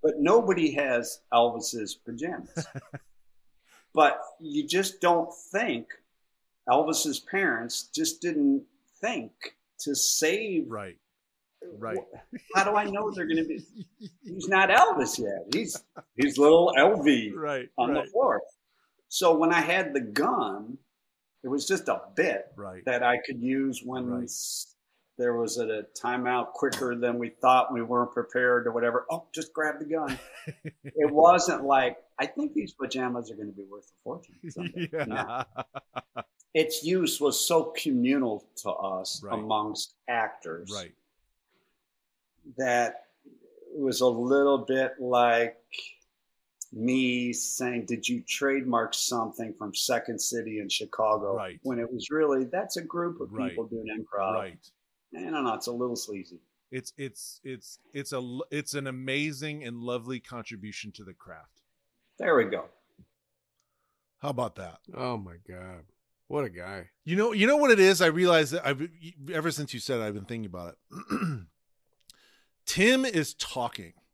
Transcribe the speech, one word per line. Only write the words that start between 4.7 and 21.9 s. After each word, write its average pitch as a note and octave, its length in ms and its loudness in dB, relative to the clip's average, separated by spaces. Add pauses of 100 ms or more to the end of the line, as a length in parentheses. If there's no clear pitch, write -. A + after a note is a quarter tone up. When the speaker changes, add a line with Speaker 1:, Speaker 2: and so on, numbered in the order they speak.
Speaker 1:
don't E3+ 320 4 (200)
think, F#3+ 340 -2 (840)
Elvis's D3+ 520 2
parents C3+ 640 -2 (100)
just D#3+ 260 -2
didn't C#3+ 440 2 (360)
think F#3 300 -4 (500)
to C#3+ 140 -2
save. F3 760 0
Speaker 2:
Right. G2+ 280 -10 (800)
Right. A2+ 220 -6
Speaker 1:
Wh-, - 400 -14 (160)
how G3 100 4
do G#3 120 2
I G#3 80 2
know G3+ 260 -4
they're F3+ 160 -6
gonna D#3+ 180 0
be? D3+ 160 -8 (380)
Speaker 2:
<laughs> - 240 -20
Speaker 1:
He's F#3+ 260 -10
not F#3+ 220 4
Elvis D#4+ 480 4
yet. G2+ 340 -6
He's, G3 300 -2 (340)
he's C#3 220 0
little E3 380 10
L F3 260 6
V A#2+ 320 4
Speaker 2:
Right, C#3+ 420 -6
Speaker 1:
on B2 140 2
Speaker 2:
right. C#3+ 140 0
Speaker 1:
the - 80 -14
floor. A3 300 2 (680)
So E3 280 6
when E3 160 6
I E3+ 80 6
had E3+ 320 2
the C#3 80 2
gun, A#2 800 -2 (640)
it C3 60 -8
was C#3 180 -2
just F#3+ 220 0
a - 120 0 (140)